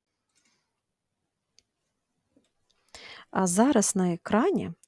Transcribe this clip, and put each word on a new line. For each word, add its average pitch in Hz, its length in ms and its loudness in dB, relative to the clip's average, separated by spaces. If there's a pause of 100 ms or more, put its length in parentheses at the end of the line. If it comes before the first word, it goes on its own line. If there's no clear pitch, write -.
(3250)
А 190 160 0
зараз 214 480 2
на 180 180 0
екрані 208 580 -2 (160)